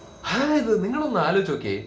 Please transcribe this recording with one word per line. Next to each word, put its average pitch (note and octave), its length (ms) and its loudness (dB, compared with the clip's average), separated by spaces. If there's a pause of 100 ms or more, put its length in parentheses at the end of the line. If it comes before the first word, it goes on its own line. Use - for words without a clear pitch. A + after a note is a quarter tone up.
(320)
അതായത് C4 400 2 (120)
നിങ്ങളൊന്ന് B3+ 420 0
ആലോചിച്ച് E3+ 280 2
നോക്കിയേ, G2+ 220 -4 (100)